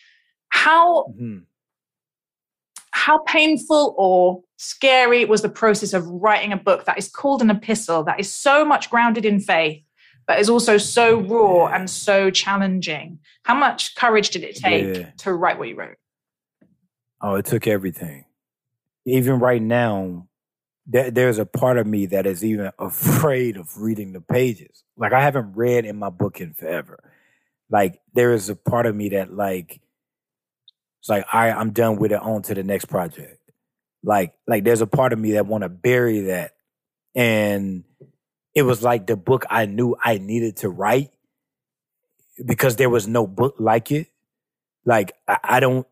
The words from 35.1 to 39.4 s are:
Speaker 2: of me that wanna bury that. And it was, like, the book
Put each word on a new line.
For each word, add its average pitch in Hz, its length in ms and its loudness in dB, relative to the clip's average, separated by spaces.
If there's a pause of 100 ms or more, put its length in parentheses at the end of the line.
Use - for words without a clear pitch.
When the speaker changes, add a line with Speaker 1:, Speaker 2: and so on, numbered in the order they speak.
Speaker 2:
of 110 60 -6
me 107 140 0
that 104 120 2
wanna 101 240 -4
bury 117 520 0
that. 92 340 -6 (600)
And 104 680 0 (720)
it 151 80 4
was, 123 200 0
like, 120 240 0
the 113 80 0
book 123 340 -2